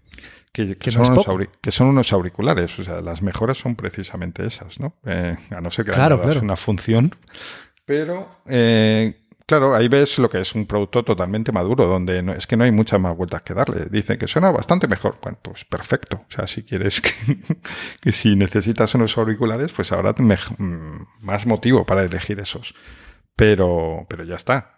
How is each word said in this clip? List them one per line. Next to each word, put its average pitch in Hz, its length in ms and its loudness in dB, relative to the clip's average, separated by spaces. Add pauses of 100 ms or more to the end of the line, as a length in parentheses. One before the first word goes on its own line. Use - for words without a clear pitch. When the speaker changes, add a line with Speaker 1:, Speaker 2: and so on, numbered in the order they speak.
(520)
Speaker 1:
Que, 107 160 -2
que 95 80 -6
Speaker 2:
Que - 140 -4
no - 20 -2
Speaker 1:
son 117 100 4
Speaker 2:
es 123 80 6
Speaker 1:
unos - 140 4
Speaker 2:
poco. 95 140 -2
Speaker 1:
auri-, 98 120 -6 (100)
que 127 100 -4
son 123 180 4
unos 135 240 4
auriculares, 90 640 0
o 95 60 -10
sea, 87 160 -10
las 85 220 -8
mejoras 113 360 -2
son 120 180 -4
precisamente 95 720 -10
esas, - 340 -12
¿no? 151 140 -8 (100)
Eh, 87 320 -4 (140)
a 90 100 -12
no 85 100 -8
ser 113 140 -4
que 98 80 -6
le - 40 0
Speaker 2:
Claro, 139 200 6
Speaker 1:
añadas 135 160 2
Speaker 2:
claro. 131 120 0
Speaker 1:
una 98 120 0
función, 113 580 2 (680)
pero, 160 440 -4 (180)
eh, 110 680 4 (320)
claro, 139 280 4
ahí 117 140 4
ves 139 300 4
lo 120 100 4
que 95 120 -2
es - 140 -6
un 107 120 -2
producto 104 380 0
totalmente 104 480 -2
maduro, 101 340 2
donde 90 360 0
no, 92 100 -4
es - 140 -8
que 120 100 0
no 117 80 4
hay 123 80 4
muchas 107 280 2
más 87 160 0
vueltas 87 260 -6
que - 120 -10
darle. 95 360 -2
Dicen 104 280 -2
que - 80 -6
suena 180 240 2
bastante 170 380 0
mejor. - 340 -2
Bueno, - 200 -10
pues - 220 -16
perfecto. - 640 -6
O - 40 -20
sea, 101 140 -6
si - 180 -10
quieres 98 360 -2
que, - 120 -2
<laughs> - 880 -6
que - 120 0
si 104 240 4
necesitas 104 580 0
unos 117 220 2
auriculares, 113 560 -2
pues - 200 -4
ahora 95 200 0
te 135 100 0
mej-, 107 360 2
mm, 80 480 -8 (140)
más 104 260 -4
motivo 117 400 2
para 95 180 2
elegir 92 360 -6
esos. - 340 -12 (640)
Pero, 87 720 2
pero 85 160 -12
ya 85 100 -10
está. - 440 -4